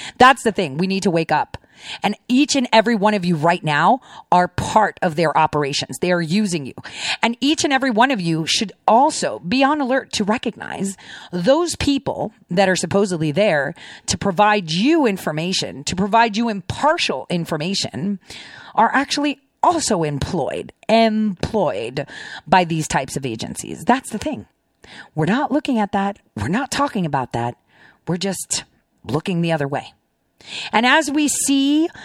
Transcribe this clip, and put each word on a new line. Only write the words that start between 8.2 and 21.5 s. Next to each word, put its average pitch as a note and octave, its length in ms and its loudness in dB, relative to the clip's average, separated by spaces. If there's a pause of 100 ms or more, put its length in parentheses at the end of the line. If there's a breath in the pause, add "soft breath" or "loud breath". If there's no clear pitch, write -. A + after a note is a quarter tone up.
you D#3+ 240 0
should F#3 260 -2 (160)
also G#3+ 520 2
be B3 240 0
on D4 180 2
alert C4 320 -4
to G#3+ 100 -2
recognize G3 720 -6 (360 loud breath)
those C4+ 440 2
people - 580 -2 (180)
that F#3+ 180 4
are F3+ 60 2
supposedly F3+ 560 0
there D#3 420 0 (320 loud breath)
to - 120 -4
provide G3+ 540 2
you C4 360 4
information, D#3 800 -4
to - 100 -6
provide G#3 420 2
you A#3 120 0
impartial G#3 840 -2
information, F3 880 -4 (560 loud breath)
are A3+ 180 4
actually C#4+ 460 0 (240)
also B3 400 2
employed, C#3+ 680 -4 (140)
employed G3 1160 0 (400 loud breath)